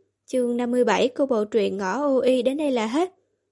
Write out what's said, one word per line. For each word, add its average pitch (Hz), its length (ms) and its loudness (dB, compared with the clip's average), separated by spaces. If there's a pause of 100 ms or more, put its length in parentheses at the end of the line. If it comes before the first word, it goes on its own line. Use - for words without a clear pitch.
(260)
chương 240 300 -2
năm 240 140 -2
mươi 247 140 2
bảy 208 240 2
của 269 180 -2
bộ 220 180 0
truyện 196 320 -2
Ngõ 202 260 -4
Ô 269 180 0
Y 254 220 2
đến 262 140 0
đây 302 140 -2
là 226 160 -2
hết. 320 280 -2 (380)